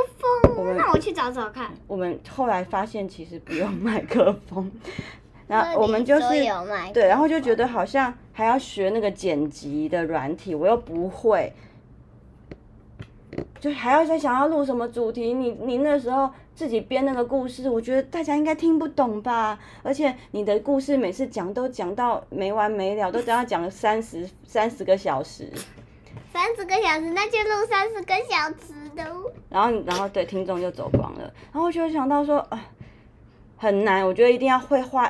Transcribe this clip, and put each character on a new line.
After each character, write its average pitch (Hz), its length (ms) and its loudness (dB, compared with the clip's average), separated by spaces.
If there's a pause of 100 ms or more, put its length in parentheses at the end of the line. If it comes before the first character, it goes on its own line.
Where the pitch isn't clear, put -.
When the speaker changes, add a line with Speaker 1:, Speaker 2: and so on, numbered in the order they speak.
(180)
Speaker 1:
风？ 494 380 4
Speaker 2:
我 381 80 -2
们 370 120 0
Speaker 1:
那 349 160 2
我 311 60 4
去 339 140 -4
找 247 180 -2
找 240 200 -6
看。 226 200 -10 (160)
Speaker 2:
我 196 100 -8
们 180 220 -4 (160)
后 262 120 -2
来 185 180 0
发 196 220 -4
现 208 220 -8
其 165 160 -16
实 170 140 -16
不 - 140 -16
用 185 180 -2
麦 202 300 -2
克 202 340 2 (140)
风， 190 220 -6 (380)
<laughs> - 380 -20
然 214 160 2
后 330 200 0
我 214 40 4
们 226 180 2
就 269 120 4
是 311 60 4
Speaker 1:
那 247 100 2
你 285 140 4
说 202 100 0
有 175 80 -6
麦 202 140 -6
克 175 60 -6
风。 196 100 -10
Speaker 2:
对， 226 120 6
然 202 120 8
后 302 100 6
就 320 100 2
觉 240 160 2
得 233 140 2
好 233 160 -2
像 254 300 0 (180)
还 220 140 0
要 247 120 4
学 196 300 -2
那 220 100 0
个 202 120 0
剪 151 400 0
辑 147 400 -4
的 175 160 0
软 151 280 -2
体， 175 200 -8
我 151 120 2
又 226 100 6
不 175 320 -4
会， 185 440 2 (2000)
就 294 120 -2
还 247 200 0
要 320 120 6
再 320 140 0
想 277 220 0
要 294 80 4
录 302 160 2
什 262 100 -2
么 240 140 -2
主 233 240 -2
题。 233 200 -2
你， 254 180 -2 (100)
你 247 180 -2
那 294 200 4
时 247 120 -4
候 262 200 2 (240)
自 311 140 -6
己 226 120 0
编 262 240 -2
那 269 100 0
个 240 100 0
故 254 240 -2
事， 254 220 -6
我 226 100 0
觉 247 140 -2
得 269 80 4
大 330 200 -4
家 294 140 0
应 302 80 2
该 311 100 2
听 320 240 2
不 311 80 -2
懂 220 360 0
吧？ 226 360 0 (240)
而 262 100 -2
且 277 220 0 (180)
你 208 120 -4
的 208 160 4
故 269 180 2
事 277 180 0
每 214 160 2
次 262 140 -4
讲 190 260 -6
都 247 160 -2
讲 202 260 -6
到 240 340 0
没 196 240 -4
完 214 180 2
没 202 240 0
了， 202 160 0
都 233 120 -2
只 233 80 -2
要 240 140 2
讲 185 260 -2
三 220 320 0
十， 175 260 -10 (160)
三 220 260 0
十 - 140 -8
个 190 120 4
小 151 260 -2
时。 - 280 -14 (840)
Speaker 1:
三 392 240 0
十 392 80 -8
个 370 180 -2
小 311 160 2
时， 330 120 -4
那 392 180 0
就 453 120 -2
录 415 280 0
三 403 220 2
十 415 120 -8
个 381 120 -2 (140)
小 311 200 0
时 294 480 -14
的 330 80 -8
哦。 359 260 -10 (200)
Speaker 2:
然 190 120 2
后， 226 240 2
然 180 100 -2
后 196 120 -2
对， 196 160 -2
听 190 200 -4
众 180 160 -4
就 180 100 -4
走 - 200 -8
光 - 240 0
了。 - 180 -14 (200)
然 294 80 -4
后 339 40 2
我 339 80 0
就 330 180 -2
想 277 180 0
到 285 160 2
说， 294 140 2
啊， - 320 -8 (840)
很 202 280 2
难， 214 200 4
我 185 80 2
觉 226 120 6
得 247 60 8
一 247 80 4
定 262 100 2
要 262 100 4
会 269 240 2
花， 247 280 0